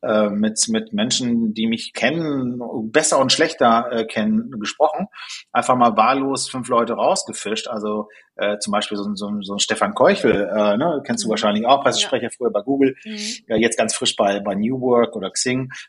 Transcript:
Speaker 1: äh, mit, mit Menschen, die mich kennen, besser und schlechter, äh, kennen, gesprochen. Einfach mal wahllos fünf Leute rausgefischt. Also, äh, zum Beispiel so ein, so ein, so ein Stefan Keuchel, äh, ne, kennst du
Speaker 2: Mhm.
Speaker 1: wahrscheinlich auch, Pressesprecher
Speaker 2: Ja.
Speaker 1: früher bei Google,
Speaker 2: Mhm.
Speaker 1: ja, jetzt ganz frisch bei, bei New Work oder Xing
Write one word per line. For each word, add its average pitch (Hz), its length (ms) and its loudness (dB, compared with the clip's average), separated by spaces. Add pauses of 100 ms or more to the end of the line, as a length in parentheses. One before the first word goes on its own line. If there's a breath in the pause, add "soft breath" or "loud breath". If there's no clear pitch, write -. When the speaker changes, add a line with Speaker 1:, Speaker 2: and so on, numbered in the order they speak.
Speaker 1:
äh, 107 260 2
mit, 107 400 0
mit 110 240 -2
Menschen, 117 600 0
die 110 140 -2
mich 113 260 -4
kennen, 135 640 -2 (320)
besser 156 280 2
und 131 120 4
schlechter, 123 600 4
äh, 113 140 0
kennen, 110 540 -2
gesprochen. 151 480 0 (440 loud breath)
Einfach 120 240 2
mal 117 220 4
wahllos 135 520 2
fünf 120 200 -8
Leute 117 240 2
rausgefischt. 110 760 -2
Also, 107 420 -4 (260 soft breath)
äh, 104 240 -2
zum 104 120 -6
Beispiel 104 260 -2
so 101 60 -4
ein, 104 120 -4
so 101 120 -8
ein, 104 140 -6
so 98 120 -8
ein 101 60 -6
Stefan 107 340 0
Keuchel, 113 580 2
äh, 104 260 4
ne, 147 280 0
kennst 117 180 -4
du 113 40 -4
Speaker 2:
Mhm. 110 40 0
Speaker 1:
wahrscheinlich 107 340 0
auch, 139 180 4
Pressesprecher 120 400 0
Speaker 2:
Ja. 113 120 -4
Speaker 1:
früher 117 160 -2
bei 101 100 0
Google, 135 340 2 (100)
Speaker 2:
Mhm. 214 420 -10
Speaker 1:
ja, 113 100 -2
jetzt 113 200 2
ganz 110 160 0
frisch - 220 -2
bei, 101 240 2
bei 101 160 -4
New 117 260 -2
Work 120 340 2
oder 95 140 -6
Xing 131 400 -4 (200 loud breath)